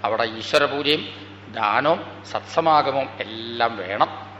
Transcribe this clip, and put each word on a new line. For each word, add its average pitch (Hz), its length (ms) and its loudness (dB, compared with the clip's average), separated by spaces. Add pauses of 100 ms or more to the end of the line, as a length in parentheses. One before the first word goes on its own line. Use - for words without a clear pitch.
അവിടെ 110 200 2
ഈശ്വരപൂജയും 143 840 0 (400)
ദാനവും 123 760 0
സത്സമാഗമവും 139 840 2 (100)
എല്ലാം 113 580 -2
വേണം. 104 500 -2 (120)